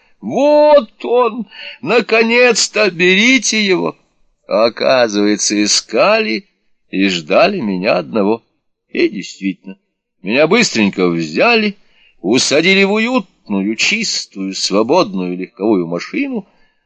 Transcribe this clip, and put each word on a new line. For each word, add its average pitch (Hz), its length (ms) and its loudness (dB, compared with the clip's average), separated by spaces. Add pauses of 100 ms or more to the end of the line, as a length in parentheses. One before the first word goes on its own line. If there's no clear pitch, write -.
(200)
"Вот 294 840 2
он! 233 420 0 (360)
Наконец-то! 226 1080 2
Берите 208 760 2
его!" 170 320 -2 (520)
Оказывается, 107 1120 0
искали 110 840 -2 (420)
и 95 180 0
ждали 101 520 0
меня 104 380 -2
одного. 117 440 -2 (460)
И - 200 -2
действительно, 98 680 -10 (420)
меня 131 280 0
быстренько 107 600 0
взяли, 180 680 0 (440)
усадили 165 640 2
в 196 120 0
уютную, 190 840 -4
чистую, 101 760 -6
свободную 98 840 -2
легковую 92 500 -2
машину, 220 640 -6 (380)